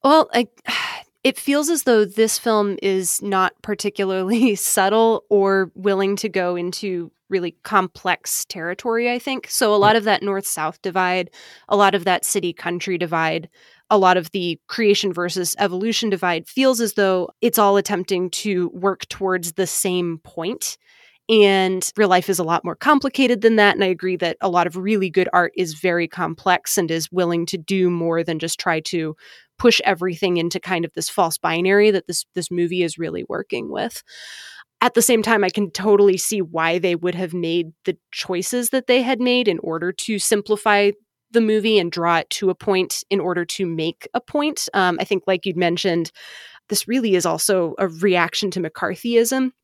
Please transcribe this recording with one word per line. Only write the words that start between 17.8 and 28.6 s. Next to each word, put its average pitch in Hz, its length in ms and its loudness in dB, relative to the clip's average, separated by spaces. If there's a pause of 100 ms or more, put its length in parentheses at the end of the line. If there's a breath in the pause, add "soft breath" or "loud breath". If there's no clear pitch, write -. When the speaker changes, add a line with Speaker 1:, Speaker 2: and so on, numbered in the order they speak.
Speaker 1:
to 180 440 -2
work 190 340 -4
towards 180 460 -4
the 190 120 -2
same 175 520 -2
point. - 580 -8 (520 soft breath)
And 190 680 4
real 208 120 2
life 180 200 2
is 180 100 0
a 180 60 -2
lot 165 200 -2
more 175 120 -6
complicated 269 640 2
than 226 160 4
that. 202 180 4
And 202 80 -2
I 190 60 2
agree 185 280 -2
that 165 260 -4
a 190 80 0
lot 175 160 2
of 170 100 -8
really 190 320 0
good 175 240 0
art 175 240 4
is 165 180 -4
very 170 320 0
complex 170 720 -2
and 165 140 -2
is 165 200 -4
willing 170 360 0
to 190 120 -6
do 185 300 0
more 170 340 0
than 165 160 -4
just 165 220 -6